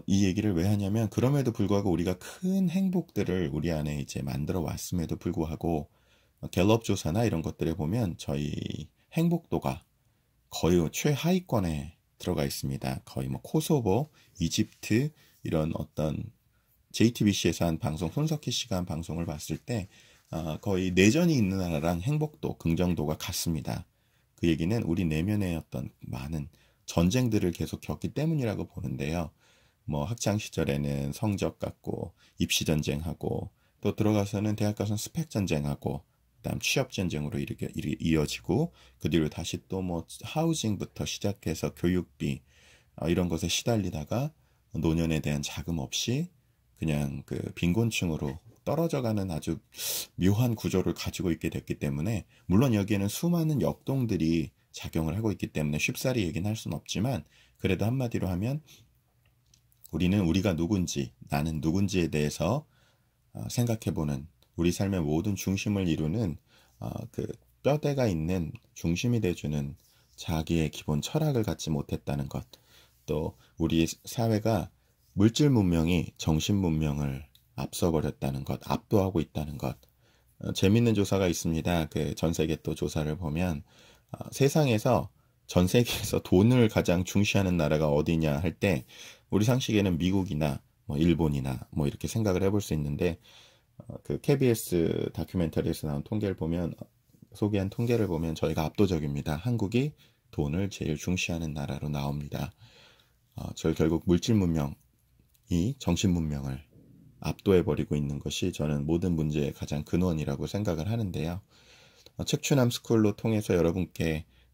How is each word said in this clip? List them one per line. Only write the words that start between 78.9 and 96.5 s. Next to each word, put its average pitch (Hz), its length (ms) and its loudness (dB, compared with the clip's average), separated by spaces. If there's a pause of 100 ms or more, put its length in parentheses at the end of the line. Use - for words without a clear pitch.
있다는 73 380 -6
것. 65 200 -6 (640)
어, - 120 -4
재밌는 110 420 6
조사가 98 340 4
있습니다. 82 580 0
그 76 280 -2
전 82 180 0
세계 78 240 0
또 80 180 -4
조사를 78 420 -2
보면, 82 460 -2 (500)
어, - 200 -14
세상에서, 131 800 2 (360)
전 90 200 4
세계에서 - 560 2
돈을 113 460 6
가장 90 360 2
중시하는 98 520 2
나라가 78 320 2
어디냐 78 500 2
할 80 200 -4
때 85 260 0 (460)
우리 101 140 2
상식에는 107 540 2
미국이나 82 640 0 (240)
뭐 73 120 -4
일본이나 73 720 2
뭐 80 160 0
이렇게 - 220 -4
생각을 98 340 0
해볼 98 180 0
수 - 140 -4
있는데, 76 440 -2 (580)
어, - 260 -16
그 143 180 -4
케이비에스 113 920 2
다큐멘터리에서 82 720 -2
나온 71 180 -4
통계를 104 320 -2
보면, 82 380 -2 (600)